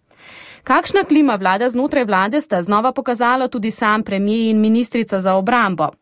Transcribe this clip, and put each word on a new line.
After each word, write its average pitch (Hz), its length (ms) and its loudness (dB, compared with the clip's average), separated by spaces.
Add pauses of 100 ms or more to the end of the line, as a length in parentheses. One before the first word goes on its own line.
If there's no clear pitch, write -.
(640)
Kakšna 339 400 0
klima 294 300 2
vlada 190 340 0
znotraj 254 360 -2
vlade, 208 360 0
sta 190 220 -2
znova 214 300 0
pokazala 247 560 -2
tudi 226 220 -4
sam 214 320 0
premier 208 480 -2
in 220 100 2
ministrica 220 600 0
za 190 140 0
obrambo. 190 540 0 (140)